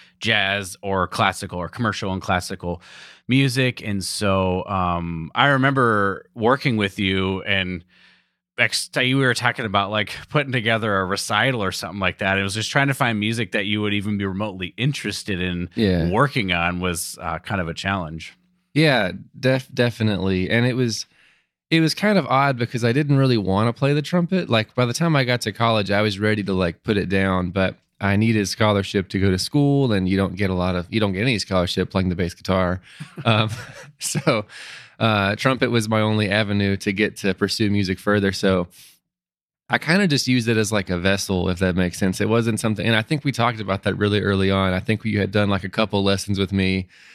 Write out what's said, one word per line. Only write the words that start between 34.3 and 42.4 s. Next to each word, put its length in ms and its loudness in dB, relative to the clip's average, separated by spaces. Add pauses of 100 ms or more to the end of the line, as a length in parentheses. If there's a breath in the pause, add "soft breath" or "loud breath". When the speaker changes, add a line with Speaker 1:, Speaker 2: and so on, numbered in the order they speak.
Speaker 2:
uh, 360 2
trumpet 360 0
was 180 2
my 120 2
only 280 2
avenue 480 2
to 160 -2
get 240 0
to 160 0
pursue 380 0
music 280 0
further. 320 2
So 360 0 (1000 loud breath)
I 100 0
kinda 280 2
just 200 0
used 200 2
it 100 2
as, 140 0
like, 180 0
a 80 0
vessel, 520 0
if 100 -2
that 160 2
makes 220 0
sense. 240 0
It 80 0
wasn't 300 2